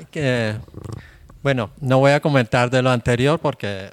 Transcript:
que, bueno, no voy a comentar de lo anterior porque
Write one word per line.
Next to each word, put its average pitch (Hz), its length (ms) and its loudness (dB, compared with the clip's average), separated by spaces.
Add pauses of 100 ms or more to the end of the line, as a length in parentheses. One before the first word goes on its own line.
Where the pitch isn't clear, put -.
que, 123 460 -2 (880)
bueno, 127 260 0 (120)
no 131 180 2
voy 139 140 6
a 147 60 2
comentar 127 520 2
de 127 100 2
lo 127 80 2
anterior 123 500 0
porque 101 540 -6